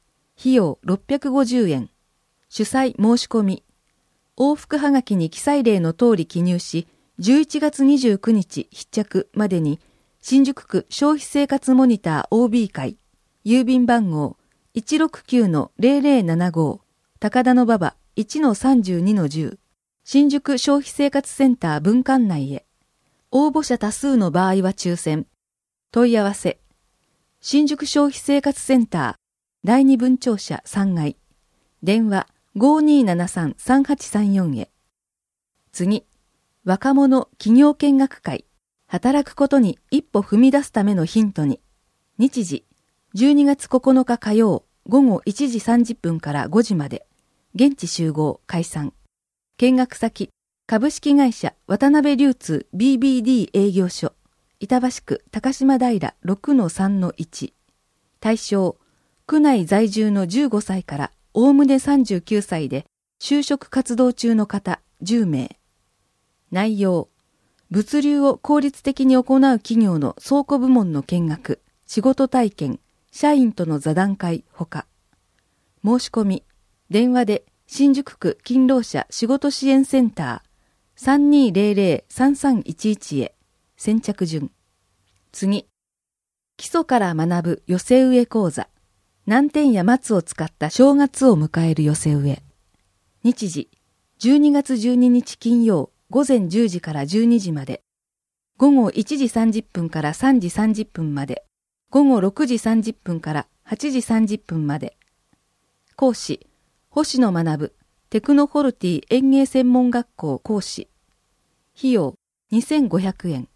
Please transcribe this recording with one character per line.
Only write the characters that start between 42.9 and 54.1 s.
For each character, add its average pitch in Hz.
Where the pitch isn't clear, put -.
十 262
二 285
月 277
九 254
日 240
火 214
曜、 214
午 262
後 226
一 254
時 233
三 240
十 240
分 165
か 147
ら 139
五 190
時 220
ま 147
で。 -
現 269
地 -
集 160
合、 151
解 170
散。 147
見 254
学 254
先、 -
株 233
式 285
会 262
社 -
渡 196
辺 285
流 269
通 -
ビ 254
ー -
ビ 254
ー -
デ 240
ィ 240
ー 196
営 185
業 180
所。 -